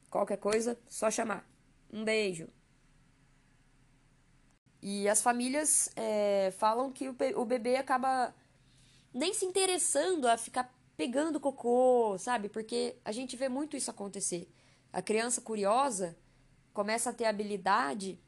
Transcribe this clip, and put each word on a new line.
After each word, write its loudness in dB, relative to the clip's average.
Qualquer -2
coisa, 0
só -2
chamar. -2
Um -6
beijo. 0
E -2
as 4
famílias, 2
é, 2
falam 0
que -6
o -8
pe-, 0
o 0
bebê 0
acaba 0
nem 0
se -2
interessando 2
a 6
ficar -6
pegando 0
cocô, 4
sabe? -2
Porque -4
a -6
gente -6
vê -2
muito -4
isso -6
acontecer. -6
A -4
criança 0
curiosa 0
começa -2
a -2
ter -2
a 4
habilidade 0